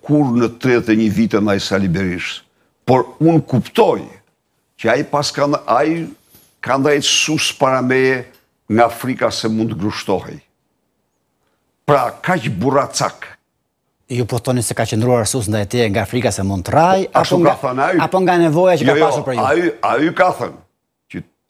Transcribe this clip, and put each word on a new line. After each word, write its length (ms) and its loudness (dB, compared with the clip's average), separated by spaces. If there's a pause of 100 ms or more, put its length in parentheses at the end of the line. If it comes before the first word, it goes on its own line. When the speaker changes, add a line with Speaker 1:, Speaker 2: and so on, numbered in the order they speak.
Speaker 1:
kur 340 2
në 120 2 (100)
tridhjetë 340 2
e 80 4
një 160 2
vite 240 2
ndaj 200 0
Sali 280 -2
Berishës. 540 -4 (460)
Por 180 4 (100)
unë 300 4
kuptoj 560 0 (760)
që 100 0
ai 160 0
pas 240 -2
ka 180 -2
n-, 160 -2
ai 380 0 (600)
ka 140 0
ndajt 300 2
sus 480 0
para 260 0
meje 440 0 (460)
nga 200 4
frika 420 -4
se 160 -4
mund 240 -2
të 80 -8
grushtohej. 600 -6 (1500)
Pra, 240 2
kaq 380 -4
burracak. 800 -2 (800)
Speaker 2:
Ju 180 -2
po 100 -4
thoni 240 -2
se 140 -4
ka 80 0
qëndruar 400 0
sus 240 -4
ndaj 240 -2
teje 160 2
nga 160 -2
frika 300 -2
se 100 -4
mund 240 -4
të 60 -2
rraj, 320 4 (100)
Speaker 1:
Ashtu 220 2
Speaker 2:
apo 80 2
Speaker 1:
ka 0 -
Speaker 2:
nga, 160 2
Speaker 1:
thënë 240 -2
ai. 180 0
Speaker 2:
apo 160 0
nga 180 2
nevoja 380 4
që 80 0
Speaker 1:
Jo, 80 4
Speaker 2:
ka 60 4
Speaker 1:
jo, 80 4
Speaker 2:
pasur 180 0
për 140 -4
ju? 80 0
Speaker 1:
ai, 240 0 (100)
ai 320 0
ka 240 2
thënë 220 -8 (520)
që 120 -12 (280)